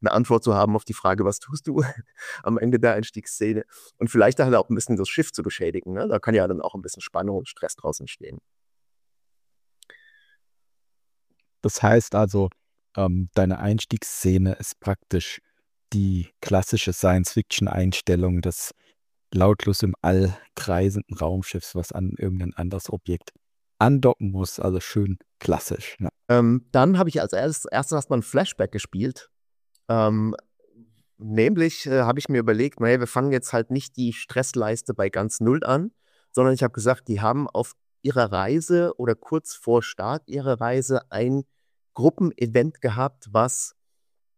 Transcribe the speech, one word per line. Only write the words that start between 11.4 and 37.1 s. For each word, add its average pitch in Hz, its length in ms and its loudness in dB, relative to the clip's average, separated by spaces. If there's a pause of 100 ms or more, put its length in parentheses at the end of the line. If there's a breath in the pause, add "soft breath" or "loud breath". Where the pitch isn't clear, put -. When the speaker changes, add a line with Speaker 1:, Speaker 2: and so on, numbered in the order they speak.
Speaker 2:
Das - 200 -2
heißt 113 320 4
also, 98 340 2 (480)
ähm, 92 380 0
deine 92 240 2
Einstiegsszene 95 960 0
ist - 260 -12
praktisch - 600 -4 (520)
die 95 380 0 (100)
klassische 95 520 0
Science-Fiction-Einstellung 92 1500 0
des - 320 -6 (600)
lautlos 98 500 4
im 95 200 0
All 95 340 2 (180 loud breath)
kreisenden 98 600 -2
Raumschiffs, 90 580 -6
was 87 180 -6
an 92 240 -4
irgendein 92 380 -6
anderes 90 380 -8
Objekt - 400 -8 (460)
andocken 123 540 4
muss, 95 280 -4
also 92 200 -2
schön 98 380 -2 (220)
klassisch, - 580 -4
ne? 92 100 -4 (200)
Speaker 1:
Ähm, 120 440 4
dann 175 260 4
hab 180 100 2
ich 156 120 -2
als 104 120 -4
erstes, 135 340 -4
erstes 143 300 -4
erstmal 135 220 0
ein 110 40 0
Flashback 135 500 -2
gespielt. 104 580 -6 (580)
Ähm, 110 460 2 (840)
nämlich, 135 680 2
äh, 135 160 2
hab 123 160 2
ich 143 100 -8
mir 135 100 2
überlegt, 113 420 0
naja, 117 180 4
wir 120 80 -2
fangen 135 240 -2
jetzt 131 220 -2
halt 113 180 -2
nicht 135 260 -4
die 120 160 -2
Stressleiste 117 800 -4
bei 98 160 -2
ganz 107 300 -4
Null 123 220 2
an, 151 300 0 (400)
sondern 131 220 4
ich 127 100 0
hab 117 80 0
gesagt, 120 340 0
die 104 140 -2